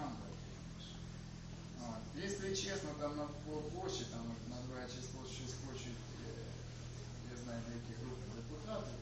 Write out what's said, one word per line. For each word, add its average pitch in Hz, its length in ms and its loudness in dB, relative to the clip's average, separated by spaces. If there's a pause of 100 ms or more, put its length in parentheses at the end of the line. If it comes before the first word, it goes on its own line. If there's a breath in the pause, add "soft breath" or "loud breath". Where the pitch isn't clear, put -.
нам 143 180 2
буде - 220 -2
приємніше. - 540 -4 (960)
От. 110 120 0 (240)
Якщо 196 200 4 (180)
чесно, 165 260 4 (100)
там 147 200 6
на 147 60 4 (180)
по 151 80 0 (200)
площі, 147 400 2
там, 117 120 0 (100)
от, 120 60 -2 (120)
на 123 120 0
друге 127 220 0 (100)
число 123 240 -2 (160)
щось - 260 0
хочуть, 120 380 -2 (140)
е, 117 140 -2 (1040)
я 120 100 -2
знаю, 117 260 0
деякі 117 320 0
групи 123 240 0 (160)
депутатів, - 600 0